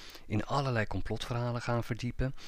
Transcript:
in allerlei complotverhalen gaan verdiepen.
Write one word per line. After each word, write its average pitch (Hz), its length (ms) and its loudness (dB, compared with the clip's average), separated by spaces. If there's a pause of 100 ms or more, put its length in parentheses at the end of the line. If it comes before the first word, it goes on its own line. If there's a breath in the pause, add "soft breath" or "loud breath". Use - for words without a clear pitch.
(260 loud breath)
in - 200 2
allerlei 135 400 2
complotverhalen 120 760 0
gaan 120 220 2
verdiepen. 123 500 0 (140 loud breath)